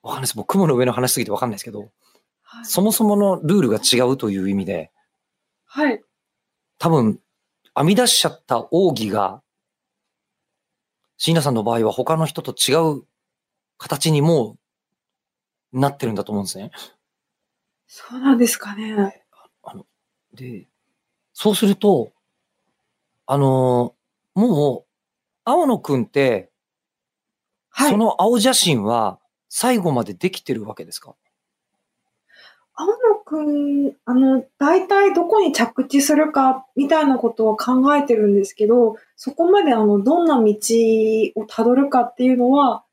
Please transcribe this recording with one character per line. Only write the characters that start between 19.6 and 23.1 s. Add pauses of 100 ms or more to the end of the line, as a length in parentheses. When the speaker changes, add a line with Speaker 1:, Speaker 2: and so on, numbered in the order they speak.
Speaker 1:
あ
の、 (480)
で、 (680)
そ
う
す
る
と、 (1120)